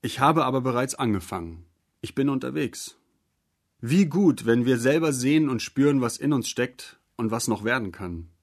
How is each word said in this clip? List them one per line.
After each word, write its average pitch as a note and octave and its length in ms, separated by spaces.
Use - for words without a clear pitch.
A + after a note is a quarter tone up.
Ich - 200
habe D3+ 240
aber B2+ 160
bereits B2+ 340
angefangen. F2+ 680
Ich - 140
bin C#3 140
unterwegs. C3+ 680
Wie D#3+ 260
gut, D#3+ 400
wenn A#2 180
wir B2+ 140
selber D3 340
sehen C#3 360
und B2 120
spüren, C#3 400
was A#2+ 180
in C#3+ 140
uns B2 160
steckt - 520
und A2 160
was A2+ 160
noch G#2 160
werden A#2 260
kann. E2+ 380